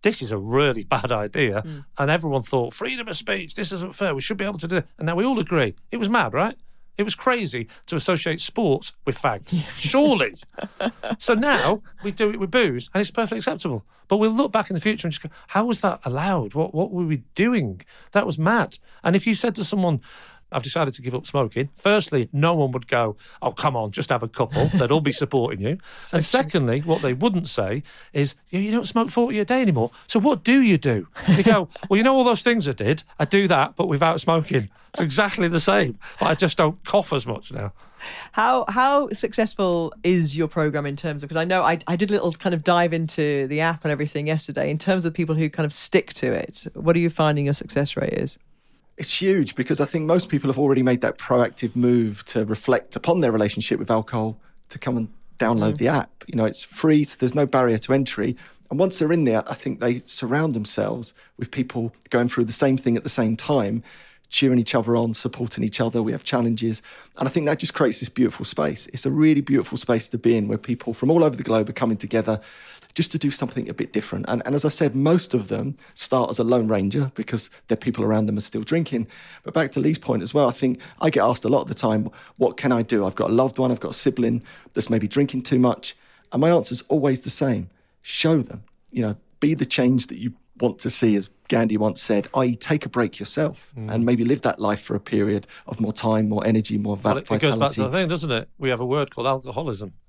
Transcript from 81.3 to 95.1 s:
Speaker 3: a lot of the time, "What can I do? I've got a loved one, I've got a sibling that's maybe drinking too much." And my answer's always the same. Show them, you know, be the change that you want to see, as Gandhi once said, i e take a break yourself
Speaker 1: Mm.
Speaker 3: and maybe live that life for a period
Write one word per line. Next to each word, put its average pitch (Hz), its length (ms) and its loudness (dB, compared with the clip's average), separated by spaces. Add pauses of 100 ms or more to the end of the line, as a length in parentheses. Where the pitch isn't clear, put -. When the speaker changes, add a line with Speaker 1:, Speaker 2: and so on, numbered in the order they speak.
Speaker 3:
a - 20 0
lot 139 140 4
of - 60 -10
the - 60 -6
time, 110 360 0 (260)
"What 123 220 2
can 131 140 0
I 120 100 2
do? 107 240 0
I've 92 80 -4
got - 160 0
a - 20 2
loved 127 260 2
one, 127 120 2
I've 117 100 -2
got 85 120 -6
a - 20 -8
sibling 120 480 0 (320)
that's - 160 -2
maybe 107 180 0
drinking 135 360 0
too 135 140 2
much." - 380 0 (360)
And 131 100 0
my 165 80 6
answer's 156 380 0
always 143 340 2
the 131 80 -8
same. 113 400 -2 (320)
Show 160 400 2
them, - 200 -10 (280)
you - 100 -4
know, 104 160 -2 (240)
be 151 140 2
the 135 120 -2
change 123 420 2
that - 100 -12
you 123 160 -6 (260)
want 127 200 0
to 123 100 -4
see, 113 240 4
as 98 160 -2 (180)
Gandhi 113 280 2
once 107 260 0
said, 101 320 0
i 131 120 2
e 123 100 0
take - 280 -2
a - 40 -6
break 120 320 -2
yourself 151 580 -4
Speaker 1:
Mm. 107 140 -8
Speaker 3:
and 117 120 2
maybe 120 200 2
live 123 180 0
that - 160 0
life 104 240 0
for - 140 -6
a 101 40 -2
period 104 460 0 (220)